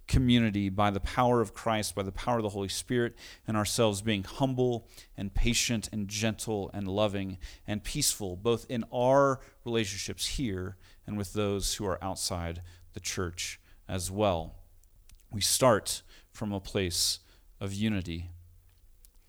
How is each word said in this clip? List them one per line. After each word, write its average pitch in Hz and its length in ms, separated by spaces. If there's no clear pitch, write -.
community 117 600
by 104 220
the 98 100
power 123 400
of 104 140
Christ, 110 400
by 101 80
the 95 80
power 120 280
of 110 40
the 107 60
Holy 98 200
Spirit, 120 460
and 110 100
ourselves 104 460
being 104 220
humble 127 640
and 98 160
patient 117 600
and 104 160
gentle 107 680
and 101 140
loving 98 500
and 104 160
peaceful, 101 520
both 113 320
in 120 240
our 131 460
relationships 107 640
here 95 500
and 104 100
with 98 180
those 101 400
who 104 120
are 90 160
outside 87 600
the 90 60
church - 600
as 92 240
well. 95 440
We 104 100
start - 640
from 104 200
a 98 80
place - 580
of 98 140
unity. 90 560